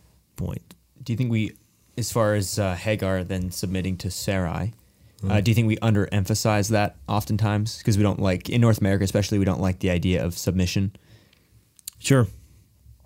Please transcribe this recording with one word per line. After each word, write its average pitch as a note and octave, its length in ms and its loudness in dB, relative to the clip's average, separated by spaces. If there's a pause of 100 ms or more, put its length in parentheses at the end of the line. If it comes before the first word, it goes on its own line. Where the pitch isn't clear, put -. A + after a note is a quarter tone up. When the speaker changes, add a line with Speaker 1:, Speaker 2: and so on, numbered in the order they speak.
(360)
Speaker 1:
point. - 380 -10 (280)
Speaker 2:
Do A#2+ 100 -6
you G#2+ 60 0
think B2+ 120 0
we, A2 220 0 (460)
as A2 120 -4
far G#2+ 240 2
as, G2+ 240 -2
uh, F#2+ 160 0
Hagar F#2+ 480 -2
then F#2 280 -4
submitting F#2 480 -4
to F#2 120 -6
Sarai, F2+ 640 -2 (480)
Speaker 1:
Hmm. F#2+ 100 -2
Speaker 2:
uh, G#2 120 4
do A#2 80 4
you A2 40 4
think A2+ 140 2
we G#2+ 100 2
underemphasize G#2 920 0
that G#2 260 0 (100)
oftentimes? G#2+ 760 -2
'Cause G#2 160 2
we G#2 40 4
don't G2+ 180 0
like, F#2 280 0
in A#2+ 140 2
North A2 160 4
America G2 260 2
especially, G2+ 340 0
we G2 60 4
don't F#2 160 2
like F#2 200 0
the F#2+ 100 0
idea F2+ 340 2
of E2+ 140 -4
submission. F#2 540 0 (1080)
Speaker 1:
Sure. C3 300 2 (760)